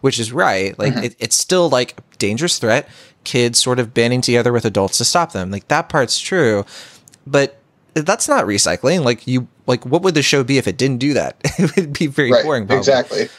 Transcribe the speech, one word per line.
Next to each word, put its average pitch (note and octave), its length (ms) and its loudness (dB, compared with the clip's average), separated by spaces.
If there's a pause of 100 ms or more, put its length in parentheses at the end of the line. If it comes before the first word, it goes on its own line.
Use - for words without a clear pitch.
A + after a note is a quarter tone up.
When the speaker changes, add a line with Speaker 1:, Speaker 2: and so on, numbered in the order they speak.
Speaker 1:
which C3 180 0
is A2+ 140 -4
right. G2 440 0
Like, G#2+ 180 -2
Speaker 2:
Mm-hmm. - 100 -4
Speaker 1:
it, A#2+ 160 -6
it's - 160 -2
still, F3 320 2
like, B2+ 300 -2
a - 180 -20
dangerous A#2 420 -2
threat, A#2+ 300 0 (360)
kids A#2+ 340 0
sort B2+ 220 0
of A#2 120 -4
banding A#2+ 280 2
together A#2+ 320 2
with A#2+ 120 0
adults G2 340 0
to A#2 60 -2
stop E3+ 280 0
them. F#2 180 -6
Like, G2+ 180 -8
that D#3 200 0
part's C3+ 320 0
true, A2+ 440 0 (600)
but C#3 320 0 (360)
that's F3 340 -2
not C4+ 160 2
recycling. G#2 600 0
Like, A#2+ 220 0
you, B2 220 -2 (180)
like, B2 180 -2
what D#3 180 0
would F#3 120 2
the C3+ 80 2
show C3+ 220 2
be C3+ 140 2
if A#2 100 0
it F#2 100 -4
didn't C3 200 0
do C#3+ 160 0
that? D#2 220 -2 (120)
<laughs> - 100 -6
It F3 180 0
would D#3 220 -2
be E3 80 0
very C3+ 240 0
Speaker 2:
Right, A#2+ 140 4
Speaker 1:
boring, C3 220 -2
probably. C3 120 0
Speaker 2:
exactly. B2 500 0 (100)